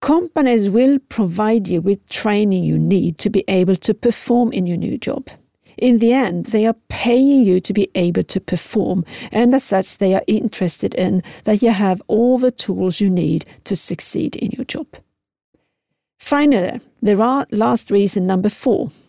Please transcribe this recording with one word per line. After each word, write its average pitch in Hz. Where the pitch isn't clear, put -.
companies 285
will 262
provide 208
you 175
with 196
training 202
you 156
need 165
to 202
be 185
able 185
to -
perform 240
in 185
your 175
new -
job. -
In 240
the 233
end, 180
they 214
are 226
paying 262
you 185
to 185
be 202
able 175
to -
perform, -
and 240
as 262
such, -
they 190
are -
interested -
in 185
that 214
you 233
have 190
all 240
the 254
tools 185
you 202
need 165
to -
succeed -
in -
your -
job. -
Finally, 285
there 202
are 233
last 226
reason 202
number 185
four. -